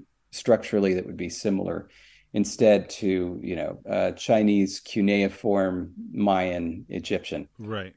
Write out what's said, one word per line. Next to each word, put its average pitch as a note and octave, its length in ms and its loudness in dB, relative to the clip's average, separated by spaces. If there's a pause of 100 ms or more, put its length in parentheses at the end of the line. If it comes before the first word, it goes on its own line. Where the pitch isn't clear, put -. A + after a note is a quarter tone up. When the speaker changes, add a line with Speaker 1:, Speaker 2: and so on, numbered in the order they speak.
(300)
Speaker 1:
structurally G#2 640 2
that F2+ 120 -2
would F#2 100 -10
be F2 140 -6
similar F#2+ 580 -4 (440)
instead G#2 580 4
to, F#2 520 -2
you F#2 140 -4
know, D#2 320 -6
uh, F#2+ 240 0
Chinese, G#2 640 2
cuneiform, G2 1120 0 (200)
Mayan, F2+ 800 0
Egyptian. E2+ 580 -6 (100)
Speaker 2:
Right. G#2 380 -10